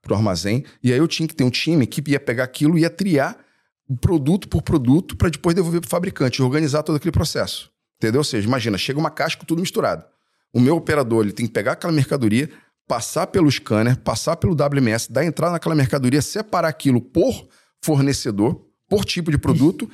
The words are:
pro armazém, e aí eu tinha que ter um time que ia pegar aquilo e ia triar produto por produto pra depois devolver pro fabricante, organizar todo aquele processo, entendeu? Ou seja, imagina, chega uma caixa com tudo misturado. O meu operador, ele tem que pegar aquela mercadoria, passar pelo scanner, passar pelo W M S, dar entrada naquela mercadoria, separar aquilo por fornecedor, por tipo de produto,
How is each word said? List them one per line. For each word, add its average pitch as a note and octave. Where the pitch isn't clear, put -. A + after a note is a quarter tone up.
pro A2
armazém, G2+
e B2
aí B2
eu D#3+
tinha D#3+
que -
ter C3
um B2+
time D3+
que -
ia C#3+
pegar B2+
aquilo D3+
e D#3
ia E3
triar E3+
produto E3
por E3
produto C3+
pra F3
depois E3+
devolver E3+
pro F3
fabricante, D3
organizar D3
todo D#3
aquele D#3
processo, -
entendeu? A#2
Ou D3+
seja, G#2+
imagina, A#2
chega C3
uma D#3
caixa -
com -
tudo D#3+
misturado. B2
O A#2+
meu C3+
operador, C3+
ele G2+
tem A2+
que A2
pegar A2+
aquela F3
mercadoria, C3+
passar C3+
pelo D#3+
scanner, A#2
passar D3+
pelo F#3
W C#3+
M A#2
S, A2+
dar C3
entrada F3
naquela E3
mercadoria, C#3
separar F3
aquilo C3+
por F3+
fornecedor, C#3
por G3+
tipo E3+
de C#3+
produto, A#3